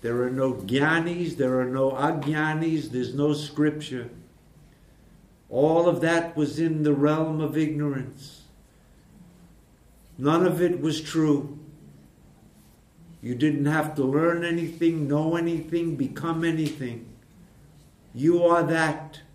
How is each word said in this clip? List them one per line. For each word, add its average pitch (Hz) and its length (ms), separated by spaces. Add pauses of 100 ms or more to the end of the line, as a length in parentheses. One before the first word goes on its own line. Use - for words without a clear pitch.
There 120 200
are 127 80
no 131 240
jnanis, 160 800
there 127 240
are 127 100
no 135 220
ajnanis, 156 1000
there's 123 220
no 147 200
scripture. 147 760 (1400)
All 160 400
of - 120
that 165 360
was 139 200
in 160 260
the 151 100
realm 156 480
of 151 160
ignorance. 147 880 (1700)
None 160 280
of 170 160
it 175 180
was 147 220
true. - 580 (1600)
You 120 140
didn't 139 300
have 151 300
to 143 80
learn 165 420
anything, 165 640
know 156 280
anything, 170 600
become 160 500
anything. 143 640 (1040)
You 170 300
are 170 200
that. 156 560 (160)